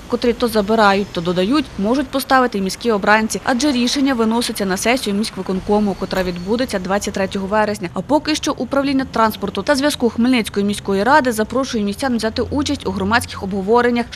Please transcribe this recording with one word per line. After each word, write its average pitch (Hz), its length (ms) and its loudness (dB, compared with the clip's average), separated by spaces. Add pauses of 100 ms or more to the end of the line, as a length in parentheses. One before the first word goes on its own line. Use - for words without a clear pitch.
котрі 240 240 0
то 233 160 0
забирають, 208 640 2
то 175 80 -4
додають, 185 440 0 (140)
можуть 254 280 0
поставити 254 540 2
міські 196 320 -2
обранці, 214 520 2
адже 269 280 2
рішення 262 420 2
виноситься 226 520 0
на 190 100 0
сесію 214 400 0
міськвиконкому, 202 840 0
котра 185 220 -2
відбудеться 190 560 -2
двадцять 196 360 -2
третього 196 320 -2
вересня. 208 480 0
А 190 60 -4
поки 294 340 0
що - 180 -2
управління 269 600 0
транспорту 208 500 0
та 294 120 2
зв'язку 262 360 2
Хмельницької 226 560 0
міської 202 360 -2
ради 254 300 4
запрошує 220 520 -2
містян 233 320 -2
взяти 220 260 -2
участь 277 440 -2
у 190 40 0
громадських 202 520 -2
обговореннях 233 720 2